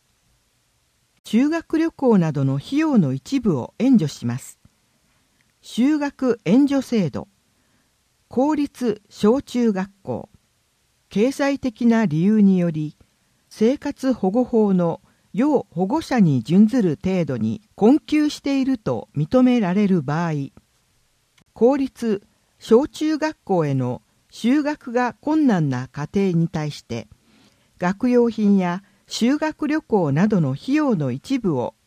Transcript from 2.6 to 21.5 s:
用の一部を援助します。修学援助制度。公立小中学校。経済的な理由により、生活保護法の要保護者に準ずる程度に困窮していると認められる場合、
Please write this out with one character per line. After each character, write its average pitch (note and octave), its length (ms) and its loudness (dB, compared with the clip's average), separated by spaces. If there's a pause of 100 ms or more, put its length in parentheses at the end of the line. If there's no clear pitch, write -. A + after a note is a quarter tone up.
用 D4+ 200 2
の D3 140 2
一 B3 300 -4
部 F3 180 0
を - 200 -12
援 B3 200 4
助 D#3 80 -2
し - 180 -10
ま A#2+ 120 -4
す。 - 200 -18 (1000)
修 C#4+ 380 0
学 C#4 480 -2
援 B3 200 6
助 C#4 160 0
制 G3 280 -2
度。 F2+ 180 -10 (1000)
公 C#4+ 260 0
立 C4 540 -4
小 A3 320 0
中 A#3 320 -2
学 F#3+ 180 -6 (120)
校。 A#2 260 -10 (800)
経 A#3 240 0
済 C#4 260 -2
的 B3 260 -4
な A3+ 200 4
理 D#3 180 0
由 G#3+ 160 2
に G3 180 6
よ F3 140 -2
り、 D3+ 240 -8 (540)
生 B3 280 0
活 C4+ 360 -4
保 F#3+ 180 -2
護 B3 140 0
法 G#3+ 280 2
の F3 280 0 (320)
要 C4 360 0
保 F3+ 160 -4
護 C#4+ 160 -4
者 B3+ 200 0
に C#3 220 2
準 G3 240 4
ず B3 140 0
る E3 220 0
程 F#3 220 -2
度 C3+ 100 -6
に A2 260 -4 (140)
困 B3 240 4
窮 D4+ 300 -2
し - 100 -14
て C#4 220 -2
い B3+ 40 -2
る C4 120 -2
と - 360 -6
認 D#3 280 0
め B3 180 4
ら F3+ 140 -2
れ G#3 120 2
る F#3 160 2
場 D#3 280 -4
合、 - 20 -4 (1200)